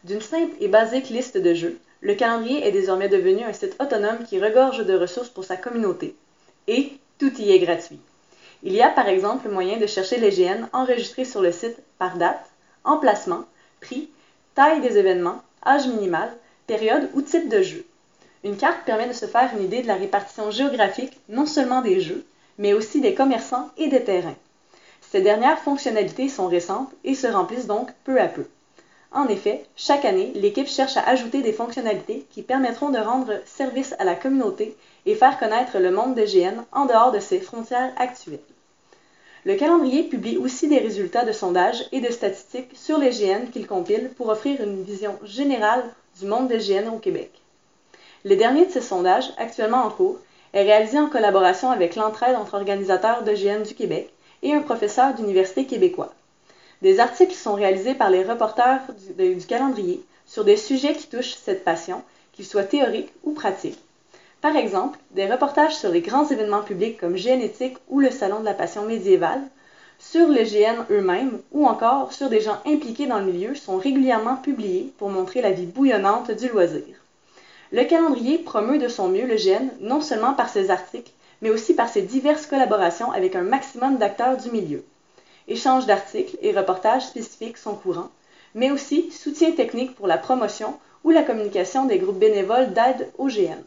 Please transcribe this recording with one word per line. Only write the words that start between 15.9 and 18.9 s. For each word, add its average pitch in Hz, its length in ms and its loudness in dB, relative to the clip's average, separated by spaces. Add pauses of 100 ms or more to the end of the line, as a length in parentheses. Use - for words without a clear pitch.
période 220 460 0
ou 269 80 -2
type 330 280 -2
de 208 120 2
jeu. 160 240 -4 (600)
Une 202 100 -4
carte 311 300 -2
permet 226 240 -2